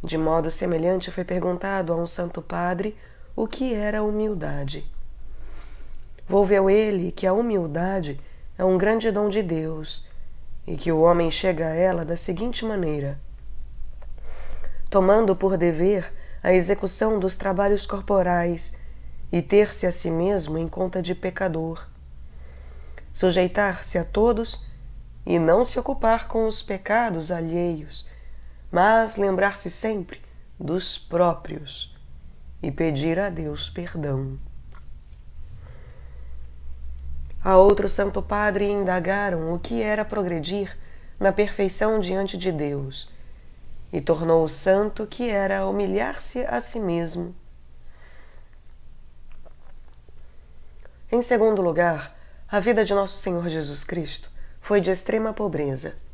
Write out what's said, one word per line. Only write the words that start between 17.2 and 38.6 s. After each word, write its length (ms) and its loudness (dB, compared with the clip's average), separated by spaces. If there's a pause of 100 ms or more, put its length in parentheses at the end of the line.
trabalhos 480 2
corporais 920 0 (520)
e 100 2
ter-se 440 4
a 60 2
si 180 -2
mesmo 480 2
em 100 -2
conta 340 -2
de 120 -2
pecador, 760 -2 (1300)
sujeitar-se 840 2
a 80 0
todos 600 0 (600)
e 120 4
não 280 6
se 120 -2
ocupar 500 2
com 200 2
os 160 -4
pecados 680 0
alheios, 800 -2 (640)
mas 460 6
lembrar-se 520 2
sempre 520 -4 (380)
dos 380 -2
próprios 1000 -2 (680)
e 100 -2
pedir 480 2
a 100 0
Deus 400 -6
perdão. 720 -4 (3000)
A 140 8
outro 300 10
santo 340 0
padre 480 2